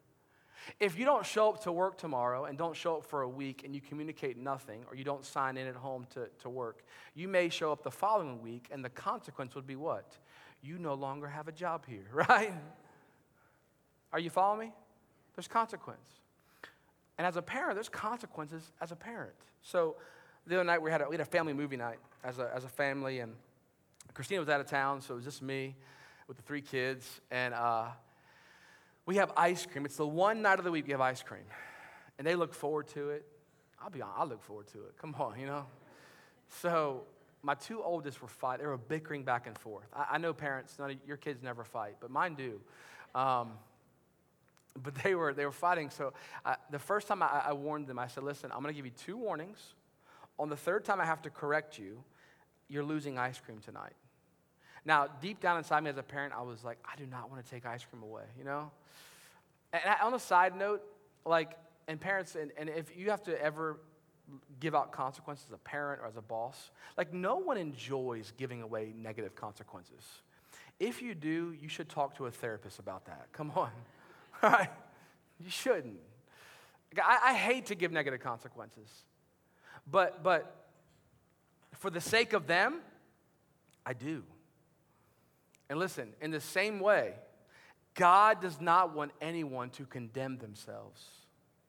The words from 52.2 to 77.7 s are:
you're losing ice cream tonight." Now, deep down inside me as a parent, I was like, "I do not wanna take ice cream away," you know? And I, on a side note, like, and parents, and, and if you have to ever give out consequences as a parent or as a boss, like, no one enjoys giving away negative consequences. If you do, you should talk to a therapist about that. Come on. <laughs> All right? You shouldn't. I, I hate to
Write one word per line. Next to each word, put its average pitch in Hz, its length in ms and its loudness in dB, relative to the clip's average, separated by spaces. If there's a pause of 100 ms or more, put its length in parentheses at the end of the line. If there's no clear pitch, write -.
you're 143 160 -2
losing 147 320 -4
ice 127 240 -2
cream 110 200 -14
tonight." 104 340 -14 (880)
Now, 147 220 6 (140)
deep 196 200 -8
down 175 160 4
inside 151 260 2
me 156 60 -2
as 139 80 -2
a 135 60 -6
parent, 143 340 -6
I 120 60 -6
was 120 200 -10
like, 120 220 -8
"I - 120 -12
do 143 100 -12
not 123 240 -10
wanna 131 120 -12
take 120 220 -14
ice 120 180 -6
cream 117 200 -16
away," 107 220 -12 (120)
you 139 80 -16
know? 147 260 -6 (1000)
And 170 120 2
I, 190 200 6
on 240 100 4
a 247 40 0
side 185 380 8
note, 202 260 2 (420)
like, 160 320 4 (300)
and 156 140 -6
parents, 190 340 -2
and, 151 220 -6
and 151 120 -6
if 156 280 -6
you 190 140 -2
have 202 140 0
to 151 180 0
ever 156 360 0 (800)
give 151 140 0
out 127 180 4
consequences 143 560 -6
as 110 60 -12
a - 40 -16
parent 143 440 -6
or 117 40 -8
as 110 100 -10
a 113 60 -10
boss, 113 480 -6 (260)
like, 165 160 -2
no 180 240 0
one 349 200 0
enjoys 127 800 -4
giving 123 260 -6
away 110 340 -4
negative 110 380 -8
consequences. - 720 -12 (760)
If 233 240 -2
you 240 120 -6
do, 165 460 -2
you 151 80 -12
should 160 200 -8
talk 143 280 -2
to 135 100 -4
a 120 40 -4
therapist 110 480 -8
about 98 280 -10
that. 65 260 -16
Come 151 240 -8
on. 160 140 2 (360)
<laughs> - 360 -6
All 214 80 10
right? 208 200 8 (680)
You 180 100 -12
shouldn't. 143 480 0 (1000)
I, 214 300 8
I 262 80 8
hate 226 320 2
to 202 80 -2